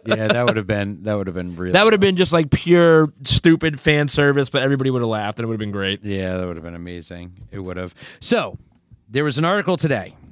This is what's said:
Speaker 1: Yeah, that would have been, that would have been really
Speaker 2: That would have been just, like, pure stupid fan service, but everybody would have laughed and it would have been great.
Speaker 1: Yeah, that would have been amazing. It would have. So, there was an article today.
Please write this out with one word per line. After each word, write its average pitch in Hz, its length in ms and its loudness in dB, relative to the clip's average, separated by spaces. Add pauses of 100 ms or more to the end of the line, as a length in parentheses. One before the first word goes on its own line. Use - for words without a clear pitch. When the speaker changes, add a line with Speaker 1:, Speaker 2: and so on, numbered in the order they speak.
Speaker 1:
Yeah, 110 220 0
that 120 180 2
would 117 100 2
have 101 120 -4
been, 101 340 -4
that 107 140 -2
would 98 100 -4
have 90 80 -6
been 90 220 -8
really 90 160 -6
Speaker 2:
That 185 100 6
would 220 120 6
have 202 60 2
been 196 160 4
just, 180 160 0
like, 165 200 2
pure 165 600 4 (120)
stupid 160 560 2
fan 147 260 2
service, 143 440 2
but 135 120 0
everybody 135 280 0
would 127 120 0
have 117 60 -2
laughed 107 320 -4
and 117 40 -6
it 113 40 -4
would 113 60 -4
have 110 60 -4
been 104 120 -6
great. 98 320 -4
Speaker 1:
Yeah, 95 320 -4
that 92 100 -4
would 90 100 -8
have 82 80 -14
been 85 120 -14
amazing. 87 560 -14 (180)
It 101 80 -14
would 92 180 -10
have. 90 180 -10 (260)
So, 165 360 -2 (540)
there 135 140 -2
was 139 120 -2
an 151 80 0
article 185 320 0
today. 123 380 -2 (180)